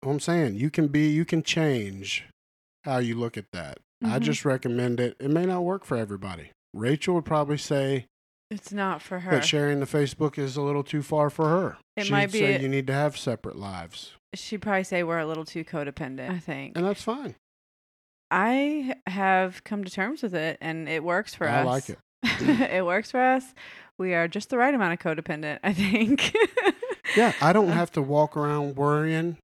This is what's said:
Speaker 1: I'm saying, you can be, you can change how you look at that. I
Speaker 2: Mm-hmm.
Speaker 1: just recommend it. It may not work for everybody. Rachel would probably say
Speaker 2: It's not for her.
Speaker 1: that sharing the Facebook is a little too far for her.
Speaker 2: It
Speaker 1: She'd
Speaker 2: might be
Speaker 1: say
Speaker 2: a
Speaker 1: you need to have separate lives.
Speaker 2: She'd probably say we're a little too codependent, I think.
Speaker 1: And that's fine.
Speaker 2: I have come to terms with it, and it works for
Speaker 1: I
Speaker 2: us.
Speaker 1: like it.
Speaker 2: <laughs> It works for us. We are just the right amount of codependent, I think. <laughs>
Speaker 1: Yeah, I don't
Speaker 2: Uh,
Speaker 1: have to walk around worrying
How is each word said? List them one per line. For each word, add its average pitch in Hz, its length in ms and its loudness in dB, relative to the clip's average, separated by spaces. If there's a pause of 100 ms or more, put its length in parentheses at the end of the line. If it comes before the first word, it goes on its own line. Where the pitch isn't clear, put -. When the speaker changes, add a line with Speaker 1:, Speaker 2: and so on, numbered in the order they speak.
Speaker 1:
I'm 139 180 -2
saying, 160 360 0
you 135 140 0
can 156 180 2
be, 147 200 4
you 156 160 2
can 160 180 0
change 104 800 -2 (600)
how 131 140 0
you 117 160 0
look 117 220 -4
at 104 160 -10
that. 78 260 -10 (240)
I - 40 0
Speaker 2:
Mm-hmm. 113 180 2
Speaker 1:
just 151 220 0
recommend 123 520 0
it. 123 220 0
It 139 100 -2
may 165 140 4
not 180 180 0
work 185 220 -4
for 127 140 -4
everybody. 98 540 -8 (200)
Rachel 143 440 0
would 165 100 -2
probably 147 320 0
say 139 480 0 (440)
Speaker 2:
It's 208 220 -12
not 190 300 -4
for 185 180 -8
her. 185 120 -6
Speaker 1:
that 143 120 2
sharing 147 360 2
the 135 60 -2
Facebook 147 520 0
is 135 180 -4
a 147 60 -2
little 143 200 -2
too 147 200 -4
far 147 260 2
for 156 220 0
her. 170 260 0 (200)
Speaker 2:
It 208 80 -4
Speaker 1:
She'd 202 80 0
Speaker 2:
might 202 200 2
be 214 60 0
Speaker 1:
say - 160 4
Speaker 2:
a - 60 0
Speaker 1:
you 135 80 -2
need 135 180 0
to 135 80 0
have 147 240 0
separate - 380 -6
lives. 92 560 -12 (220)
Speaker 2:
She'd 196 280 -10
probably 190 220 0
say 175 180 -2
we're 165 160 -2
a 160 80 -2
little 160 180 -6
too 160 200 -8
codependent, 139 640 -8
I 185 80 -4
think. 139 400 -10
Speaker 1:
And 175 80 0
that's 202 160 -2
fine. 240 320 -6 (960)
Speaker 2:
I 262 640 0 (120)
have 185 580 0
come 202 200 -6
to 180 60 -10
terms 214 320 -4
with 190 120 -4
it, 160 260 -2
and 160 280 -6
it 156 140 -2
works 175 320 -2
for 165 140 -2
Speaker 1:
I 143 120 2
Speaker 2:
us. 143 60 2
Speaker 1:
like 127 240 -2
it. - 80 -10 (240)
Speaker 2:
<laughs> 247 500 2
It 185 140 2
works 190 240 0
for 254 100 0
us. 262 340 2 (440)
We 185 160 0
are 170 140 2
just 202 220 -6
the 262 80 0
right 254 160 6
amount 196 200 2
of 175 40 -6
codependent, 156 640 -4
I 202 100 2
think. 208 680 2
<laughs> 453 40 10 (720)
Speaker 1:
Yeah, 220 240 6
I 156 120 6
don't 196 180 6
Speaker 2:
Uh, 165 40 4
Speaker 1:
have 170 180 2
to 156 100 0
walk 147 340 2
around 147 400 0
worrying 156 680 2